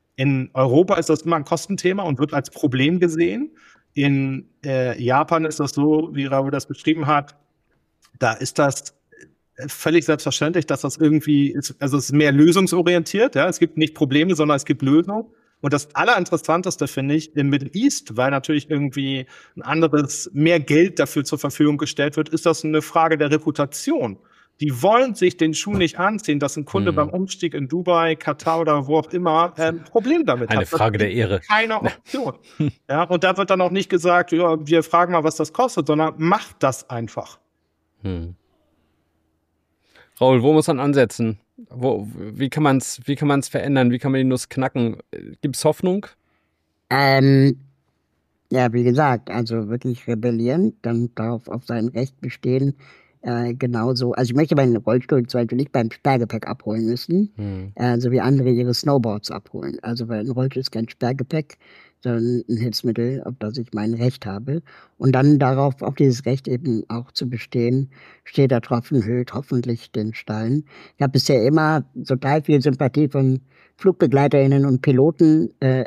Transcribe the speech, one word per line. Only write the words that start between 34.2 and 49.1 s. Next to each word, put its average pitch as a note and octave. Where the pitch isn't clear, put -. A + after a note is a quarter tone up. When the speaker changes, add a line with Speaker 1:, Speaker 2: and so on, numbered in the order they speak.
Speaker 1:
„Ja, E3
wir D#3+
fragen F3
mal, E3
was D#3
das D3+
kostet“, A#3+
sondern D#3
macht E3
das -
einfach. A#2
Speaker 2:
Hm. F2
Raoul, B2+
wo C#3+
muss D#3
man D3
ansetzen? B2
Wo, A2
wie G#2+
kann D#3
man's, C3+
wie C#3+
kann D3
man's C#3
verändern? C3
Wie B2
kann C#3
man C3+
die C3
Nuss B2+
knacken? A#2+
Gibt's -
Hoffnung? F#3
Speaker 3:
Ähm, C3+
ja, B2
wie A#2+
gesagt, B2